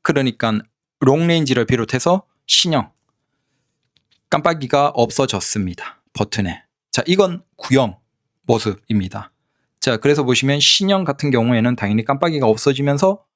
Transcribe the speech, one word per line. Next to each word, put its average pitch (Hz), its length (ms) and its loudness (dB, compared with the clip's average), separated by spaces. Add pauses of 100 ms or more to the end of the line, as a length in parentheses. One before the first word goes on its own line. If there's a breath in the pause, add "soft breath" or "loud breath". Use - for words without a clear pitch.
그러니까 120 580 -2 (400)
롱레인지를 143 640 2
비롯해서 131 580 0 (240)
신형 147 440 0 (1400)
깜빡이가 147 580 0
없어졌습니다. 107 1120 -2 (120)
버튼에. 98 500 -4 (260)
자, - 160 -2
이건 180 380 2 (120)
구형 127 420 0 (460)
모습입니다. 104 880 -2 (480)
자, 120 180 0
그래서 147 260 2
보시면 131 360 0
신형 190 440 2
같은 147 260 -4
경우에는 120 460 2
당연히 107 280 -2
깜빡이가 139 440 0
없어지면서 143 760 0 (100)